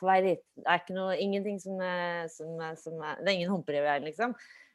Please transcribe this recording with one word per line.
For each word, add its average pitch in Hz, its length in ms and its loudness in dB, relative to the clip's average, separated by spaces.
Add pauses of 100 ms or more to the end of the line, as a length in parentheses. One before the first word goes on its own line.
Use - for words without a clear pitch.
på 185 80 -2
vei 190 140 8
dit. 185 200 2 (140)
Det - 100 -8
er 175 160 4
ikke 185 160 -8
noe, 190 220 0
ingenting 196 400 -2
som 190 180 -6
er, 175 540 -2
som 165 260 -10
er, 160 220 -6
som 160 180 -10
er, 151 220 -6
det 170 80 -2
er 196 80 6
ingen 175 180 0
humper 147 240 -2
i 143 60 2
veien, 147 240 2
liksom. 220 260 -2 (400)